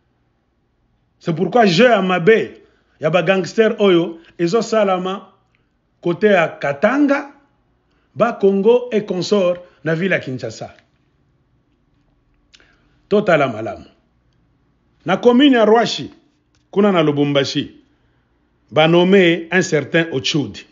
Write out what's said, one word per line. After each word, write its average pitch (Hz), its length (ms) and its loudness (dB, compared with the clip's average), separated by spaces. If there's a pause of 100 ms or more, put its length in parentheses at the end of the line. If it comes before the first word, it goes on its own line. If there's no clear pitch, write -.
(1200)
C'est 170 160 -6
pourquoi 208 320 0
jeu 180 180 2
ya 220 180 2
mabe 185 580 0 (400)
ya 156 100 -2
ba 175 120 0
gangster 190 560 0
oyo 180 400 2 (200)
ezo 180 240 -2
salama 196 720 -4 (720)
côté 190 300 0
ya 165 160 2
Katanga, 254 800 -2 (840)
ba 208 180 0
Congo 196 580 2
et 214 140 -2
consort 180 540 -2 (260)
na 160 100 -2
ville 175 180 -4
ya 147 80 -2
Kinshasa. 120 540 -12 (2250)
Totala 175 400 2
malamu. 107 360 -12 (1200)
Na 190 120 -2
commune 247 380 4
ya 226 80 4
Rwashi, 208 460 0 (600)
kuna 202 220 0
na 175 100 2
Lubumbashi, 143 680 -2 (1000)
ba 156 180 2
nommé 175 640 2
un 180 100 0
certain 160 520 -2
Ochudi, 131 600 -6